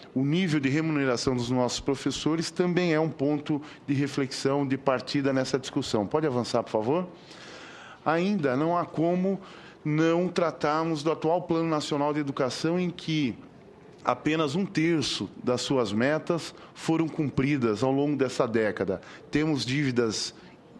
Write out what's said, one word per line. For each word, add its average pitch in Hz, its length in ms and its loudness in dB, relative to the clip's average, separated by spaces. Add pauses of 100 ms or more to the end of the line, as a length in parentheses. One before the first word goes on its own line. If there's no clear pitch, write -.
(140)
o 131 80 0
nível 156 380 2
de 135 80 2
remuneração 139 680 0
dos 120 160 -2
nossos 123 300 0
professores 147 680 -2
também 175 420 2
é 151 80 4
um 160 80 2
ponto 147 520 -2 (260)
de 139 80 0
reflexão, 139 720 0
de 135 120 0
partida 135 560 0
nessa 131 260 0
discussão. 120 480 -2
Pode 156 200 0
avançar, 120 360 0
por - 80 -14
favor? 143 380 0 (960)
Ainda 170 500 2
não 160 220 2
há 170 80 0
como 180 560 0 (420)
não 165 460 2
tratarmos 160 760 0
do 160 80 2
atual 156 320 0
Plano 165 260 0
Nacional 147 440 0
de 147 80 -2
Educação, 143 580 -2
em 180 120 0
que 151 440 -2 (680)
apenas 147 500 0
um 190 120 0
terço 156 640 0 (140)
das 123 200 0
suas 123 300 2
metas 151 640 0 (200)
foram 160 340 0
cumpridas 131 720 0
ao 131 80 4
longo 143 260 2
dessa 127 300 2
década. 101 540 0 (300)
Temos 147 340 2
dívidas 123 720 0 (460)